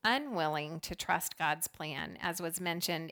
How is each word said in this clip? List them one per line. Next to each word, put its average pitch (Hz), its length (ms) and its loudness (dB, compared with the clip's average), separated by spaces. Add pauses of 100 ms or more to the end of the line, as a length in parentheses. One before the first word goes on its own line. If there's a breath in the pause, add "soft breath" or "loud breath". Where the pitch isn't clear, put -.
unwilling 165 760 2
to - 140 -6
trust - 440 0
God's 156 280 2
plan. 151 540 -6
As 175 200 -2
was 170 200 -2
mentioned, 170 520 0